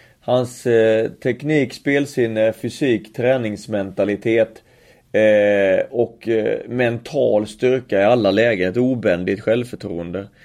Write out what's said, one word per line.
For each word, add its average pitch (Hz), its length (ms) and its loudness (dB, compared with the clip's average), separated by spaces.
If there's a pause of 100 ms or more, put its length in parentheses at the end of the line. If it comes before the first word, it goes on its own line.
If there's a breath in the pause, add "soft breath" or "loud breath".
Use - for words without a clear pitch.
(200 soft breath)
hans, 123 460 -2
eh, 110 440 4
teknik, 135 640 -2
spelsinne, 117 800 0
fysik, 117 640 -4
träningsmentalitet, 107 1500 -2 (500 soft breath)
eh, 104 800 4
och, - 380 -4
eh, 110 300 0 (100)
mental 117 800 0
styrka 123 540 -2
i 101 40 4
alla 110 260 4
lägen, 101 400 2
ett 92 60 -4
obändigt 101 640 0
självförtroende. 98 880 -4 (160 loud breath)